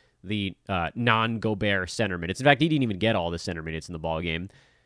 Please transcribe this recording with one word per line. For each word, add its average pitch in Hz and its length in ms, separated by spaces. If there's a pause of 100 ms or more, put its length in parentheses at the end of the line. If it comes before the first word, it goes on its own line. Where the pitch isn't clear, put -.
(220)
the, 98 340 (120)
uh, 87 280
non-Gobert 110 960
center 101 280
minutes. 85 240
In - 20
fact, 139 180
he 160 60
didn't 156 160
even 104 160
get 110 160
all 85 160
the 85 80
center 85 240
minutes 80 240
in 90 60
the 82 60
ball 80 200
game. 85 300 (360)